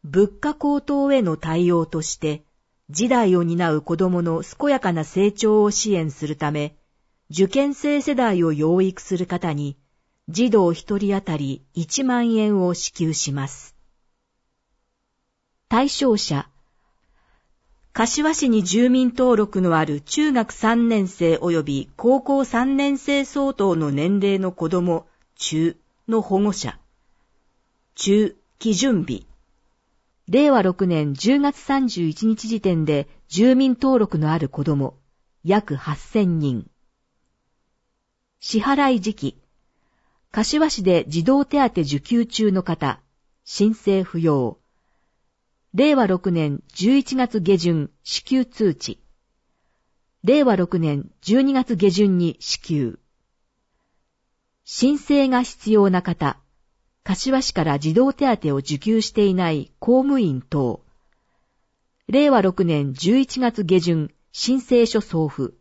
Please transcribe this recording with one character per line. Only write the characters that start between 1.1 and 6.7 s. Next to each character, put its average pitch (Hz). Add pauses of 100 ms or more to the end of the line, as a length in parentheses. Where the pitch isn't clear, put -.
へ 262
の 165
対 175
応 170
と 160
し -
て、 151 (460)
次 202
代 226
を 175
担 170
う 151
子 165
ど 185
も 180
の 165
健 294
や 269
か 190
な 165
成 202
長 214
を 208
支 208
援 160
す 147
る 147
た 147
め、 147 (540)